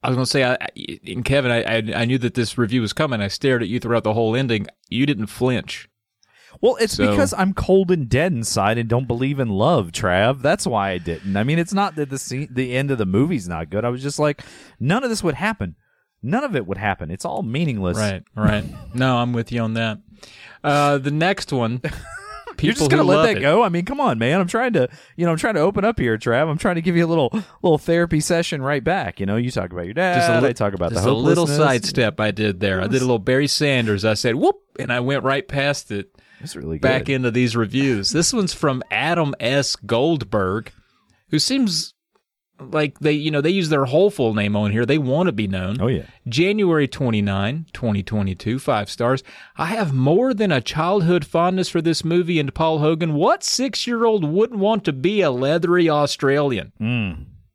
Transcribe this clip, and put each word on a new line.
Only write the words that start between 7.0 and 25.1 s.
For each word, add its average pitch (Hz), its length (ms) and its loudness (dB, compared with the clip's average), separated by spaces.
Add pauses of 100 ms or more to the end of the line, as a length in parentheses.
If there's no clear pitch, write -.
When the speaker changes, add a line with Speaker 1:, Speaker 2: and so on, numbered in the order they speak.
Speaker 2:
because 180 260 2
I'm 190 160 0
cold 190 380 2
and 151 160 0
dead 143 240 2
inside 113 460 0
and 117 100 -2
don't 120 220 0
believe 131 320 -2
in 117 80 0
love, 104 420 2
Trav. 104 500 0
That's 156 240 0
why 101 260 0
I 90 80 -4
didn't. 85 360 -6
I 104 80 0
mean, 151 160 2
it's 170 140 -4
not 196 220 -2
that 147 140 -4
the 135 80 -8
scene, 135 320 -8
the 123 240 -4
end 139 180 0
of 131 60 0
the 107 80 0
movie's 113 440 2
not 82 200 -6
good. 101 140 -2
I 120 60 0
was 123 120 -6
just 143 180 -6
like, 147 220 0 (380)
none 185 240 0
of 247 60 -2
this 214 120 -2
would 156 140 0
happen. 135 400 -6 (480)
None 170 220 -2
of 226 100 -4
it 113 100 -2
would 92 120 -6
happen. 98 340 -4
It's - 140 -10
all - 180 -6
meaningless. 113 540 -2
Speaker 1:
Right, 101 260 -2 (140)
right. 107 260 2 (160)
Speaker 2:
<laughs> - 140 -16
Speaker 1:
No, 127 240 0
I'm 120 160 0
with 117 180 -4
you 120 100 -4
on 113 120 -4
that. 113 240 -4 (680)
Uh, 143 340 2
the 139 140 -2
next 165 400 -2
one, 123 320 -2
Speaker 2:
<laughs> 151 80 -6 (680)
You're - 100 4
just - 120 0
Speaker 1:
people 147 40 2
Speaker 2:
gonna 311 160 4
Speaker 1:
who 180 60 4
Speaker 2:
let 185 80 6
Speaker 1:
love 160 80 6
Speaker 2:
that 220 120 2
Speaker 1:
it. 98 40 -2
Speaker 2:
go? 160 200 4
I 226 80 4
mean, 170 140 0
come 277 160 -6
on, 185 180 0
man. 131 220 2
I'm 180 80 0
trying 233 260 -2
to, 131 140 2 (300)